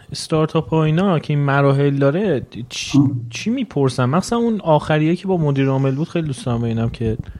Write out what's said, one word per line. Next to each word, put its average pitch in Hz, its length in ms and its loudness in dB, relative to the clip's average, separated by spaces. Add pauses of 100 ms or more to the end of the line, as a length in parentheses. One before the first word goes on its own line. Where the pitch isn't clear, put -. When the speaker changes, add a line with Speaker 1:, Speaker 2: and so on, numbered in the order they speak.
(120)
Speaker 1:
استارتاپ 156 580 -2
ها 160 140 2
اینا 160 360 2
که - 140 -2
این 143 100 2
مراحل 139 540 4
داره، 139 480 2 (240)
چی، - 300 -4
Speaker 2:
آه. 127 120 4 (180)
Speaker 1:
چی - 200 -6
می‌پرسن؟ 139 560 0
مثلاً 185 340 0
اون 226 220 0
آخریه 156 540 2
که 185 120 -8
با 185 100 0
مدیر 139 300 0
عامل 135 280 0
بود، 160 120 -4
خیلی 165 200 -4
دوست 131 180 -8
دارم 117 160 -2
ببینم 117 280 -2
که 110 280 -4 (220)